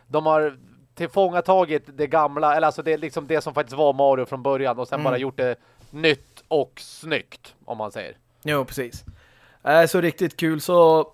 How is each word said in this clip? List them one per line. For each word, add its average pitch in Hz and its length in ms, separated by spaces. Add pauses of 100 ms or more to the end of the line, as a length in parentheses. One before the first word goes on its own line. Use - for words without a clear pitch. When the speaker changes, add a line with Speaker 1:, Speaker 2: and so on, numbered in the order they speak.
Speaker 1:
de 156 180
har 151 320 (380)
tillfångatagit 175 880 (140)
det 147 100
gamla, 147 480
eller 160 120
alltså 151 140
det, 156 160
liksom 151 300
det 156 140
som 151 120
faktiskt 131 240
var 147 160
Mario 135 320
från 127 180
början 131 360
och 123 80
sen 139 120
Speaker 2:
Mm. 147 120
Speaker 1:
bara 123 60
gjort 131 200
det 127 180 (340)
nytt 151 580
och 151 320
snyggt, - 760 (100)
om 117 120
man 107 140
säger. 95 260 (260)
Speaker 2:
Jo, 147 220
precis. 127 380 (600)
Äh, 160 220
så 180 160
riktigt 170 360
kul. 160 240
Så 165 520